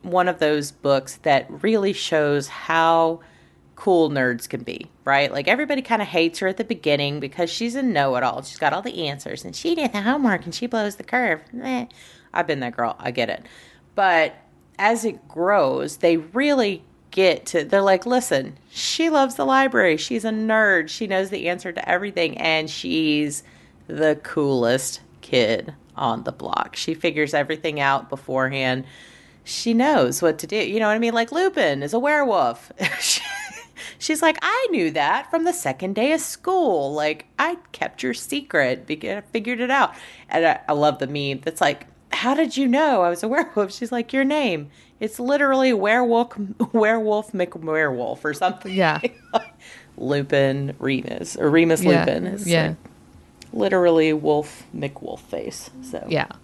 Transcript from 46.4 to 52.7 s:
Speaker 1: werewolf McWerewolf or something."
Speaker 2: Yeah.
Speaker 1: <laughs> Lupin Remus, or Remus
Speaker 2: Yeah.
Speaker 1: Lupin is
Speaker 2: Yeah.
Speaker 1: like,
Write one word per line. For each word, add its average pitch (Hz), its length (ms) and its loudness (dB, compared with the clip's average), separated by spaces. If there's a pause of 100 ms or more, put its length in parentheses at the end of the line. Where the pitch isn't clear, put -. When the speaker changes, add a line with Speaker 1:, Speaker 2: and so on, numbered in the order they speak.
Speaker 1:
werewolf 214 600 2
McWerewolf 156 920 -2
or 151 100 -2
something." 185 380 -4
Speaker 2:
Yeah. 160 280 2 (320)
Speaker 1:
<laughs> - 640 -8
Lupin 139 840 0
Remus, - 580 -4
or 147 140 2
Remus 165 320 4
Speaker 2:
Yeah. 175 220 6
Speaker 1:
Lupin 165 220 0
is 190 220 -6
Speaker 2:
Yeah. 160 200 2
Speaker 1:
like, 160 80 -6 (760)